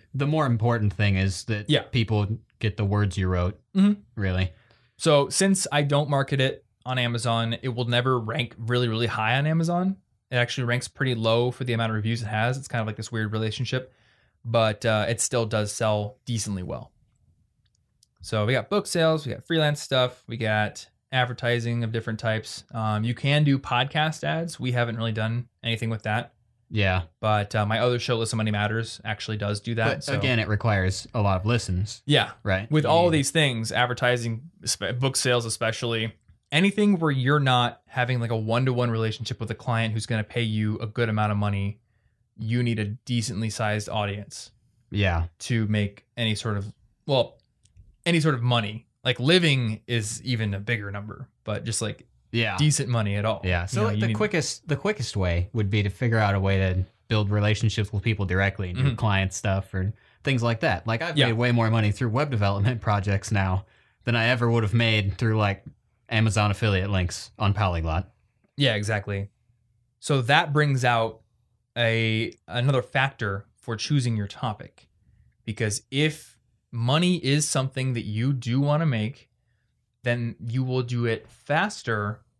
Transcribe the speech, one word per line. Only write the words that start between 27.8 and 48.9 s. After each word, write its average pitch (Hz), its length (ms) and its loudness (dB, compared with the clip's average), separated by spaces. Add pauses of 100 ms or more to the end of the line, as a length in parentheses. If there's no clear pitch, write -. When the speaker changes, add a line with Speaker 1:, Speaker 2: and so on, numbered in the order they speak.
Speaker 1:
show, 120 180 -2
Listen 113 200 -2
Money 110 120 0
Matters, 107 560 -2
actually 107 320 -6
does 104 240 -4
do 117 140 -6
that. 113 120 2 (100)
Speaker 2:
But 143 60 -12
Speaker 1:
So 139 140 -4
Speaker 2:
again, 120 220 2
it 95 80 -2
requires 101 640 0
a 113 80 -2
lot 98 180 2
of 95 60 -6
listens. 104 640 -2
Speaker 1:
Yeah. 135 240 2 (100)
Speaker 2:
Right? 101 300 -2
Speaker 1:
With 151 140 2
Speaker 2:
You 131 40 0
Speaker 1:
all 170 220 6
Speaker 2:
need 156 80 4
Speaker 1:
these 135 120 0
things, 123 400 0
advertising, 123 760 0 (160)
spe-, 107 340 -4
book 135 160 0
sales 123 300 0
especially, 113 720 -4 (360)
anything 202 460 4
where 160 140 2
you're 135 280 2
not 123 460 2
having, 123 340 -2
like, 117 120 -2
a 117 40 0
one-to-one 120 540 0
relationship 113 500 -4
with 107 120 -6
a - 40 -4
client 113 380 0
who's 110 140 -4
gonna 110 160 -2
pay - 180 -4
you 107 380 0
a 107 80 -6
good 117 220 0
amount 107 220 0
of 104 60 0
money, 101 420 -2 (560)
you 117 280 -2
need 117 160 0
a 104 60 -2
decently 110 640 -4
sized 107 360 -2
audience 104 600 -6 (400)
Speaker 2:
Yeah. 90 360 2 (140)
Speaker 1:
to 110 280 0
make 104 380 -2 (120)
any 113 160 0
sort 107 240 -4
of, 104 160 -6 (320)
well, 135 320 0 (720)
any 170 120 4
sort 151 160 2
of 117 60 -4
money. 113 460 0 (160)